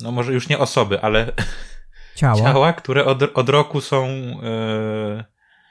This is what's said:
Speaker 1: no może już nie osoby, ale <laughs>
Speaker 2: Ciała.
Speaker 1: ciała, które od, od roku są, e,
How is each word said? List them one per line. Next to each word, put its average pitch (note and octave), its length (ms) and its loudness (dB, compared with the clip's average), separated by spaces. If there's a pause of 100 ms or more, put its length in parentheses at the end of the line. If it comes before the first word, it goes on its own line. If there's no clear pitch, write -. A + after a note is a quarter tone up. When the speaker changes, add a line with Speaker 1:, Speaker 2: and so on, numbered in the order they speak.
Speaker 1:
no A#2 100 -8
może B2 220 -2
już B2+ 160 -2
nie D3 100 0
osoby, A#2 420 0
ale G#2+ 300 2 (400)
<laughs> - 440 -18
Speaker 2:
Ciała. B2+ 260 2
Speaker 1:
ciała, C3+ 320 4
które C3+ 320 0
od, C3+ 180 2
od C#3 260 2
roku C#3+ 320 2
są, C3 260 0 (360)
e, A2 800 -4 (460)